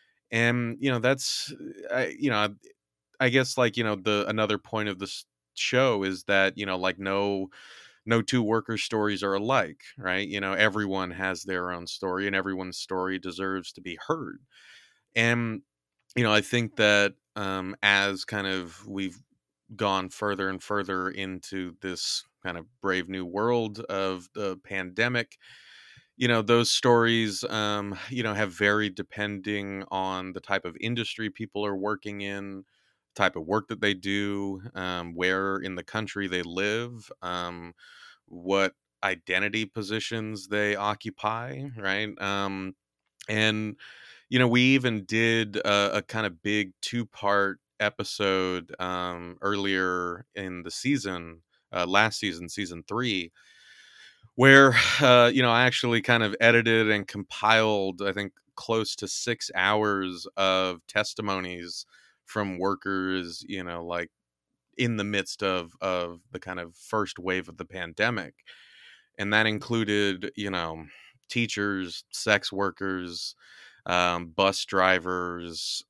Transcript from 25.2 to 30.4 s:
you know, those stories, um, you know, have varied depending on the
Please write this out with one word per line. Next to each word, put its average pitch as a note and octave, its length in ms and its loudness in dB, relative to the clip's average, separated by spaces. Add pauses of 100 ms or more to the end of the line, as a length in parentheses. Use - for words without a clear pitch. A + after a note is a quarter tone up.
you B2 120 4
know, A#2 120 4
those A#2 300 6
stories, A#2 720 4
um, G#2 540 -2 (100)
you B2 140 -4
know, A2 100 -2
have G2+ 200 -2
varied G2+ 420 4
depending G2+ 960 -6
on F#2+ 420 -4
the F#2 80 -10